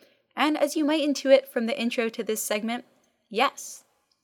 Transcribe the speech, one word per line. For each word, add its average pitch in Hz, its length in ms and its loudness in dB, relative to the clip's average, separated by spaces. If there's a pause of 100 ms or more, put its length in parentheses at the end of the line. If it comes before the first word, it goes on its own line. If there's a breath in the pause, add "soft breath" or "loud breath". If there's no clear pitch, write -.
(360 soft breath)
And 294 200 2
as 285 200 0
you 311 80 0
might 302 180 2
intuit 269 460 4
from 226 180 -4
the 226 100 -4
intro 233 340 -2
to 226 120 -10
this 214 220 -4
segment, 220 400 -4 (440)
yes. - 540 -4 (420)